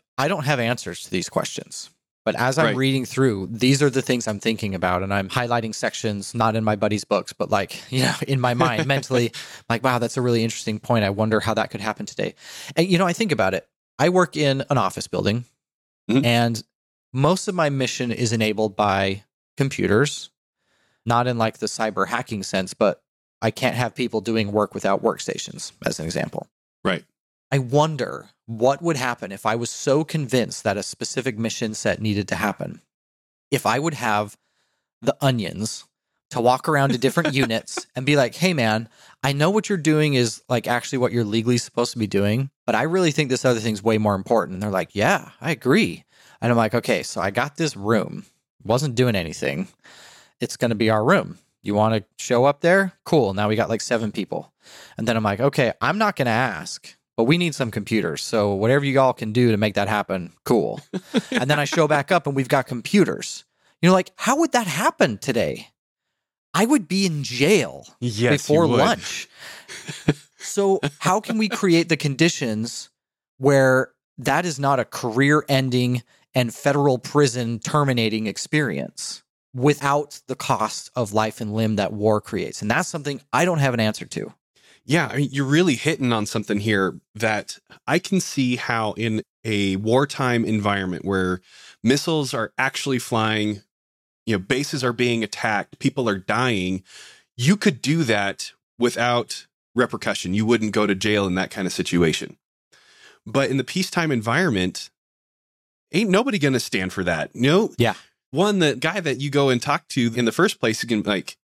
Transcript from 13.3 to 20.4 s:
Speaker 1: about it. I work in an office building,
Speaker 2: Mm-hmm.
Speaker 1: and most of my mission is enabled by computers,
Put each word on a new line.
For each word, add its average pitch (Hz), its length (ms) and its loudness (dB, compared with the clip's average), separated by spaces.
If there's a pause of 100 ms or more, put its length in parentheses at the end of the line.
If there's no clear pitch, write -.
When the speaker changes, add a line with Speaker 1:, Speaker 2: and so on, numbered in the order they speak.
Speaker 1:
about 95 220 2
it. 92 120 -4 (340)
I 147 100 4
work 180 280 2
in 139 320 0
an 135 80 2
office 98 300 -2
building, 101 380 -2 (640)
Speaker 2:
Mm-hmm. 127 160 2
Speaker 1:
and 117 380 2 (480)
most 147 380 0
of 185 60 -6
my 160 140 2
mission 131 440 -2
is 110 180 -2
enabled 107 460 0
by 98 460 0 (340)
computers, 135 720 0 (760)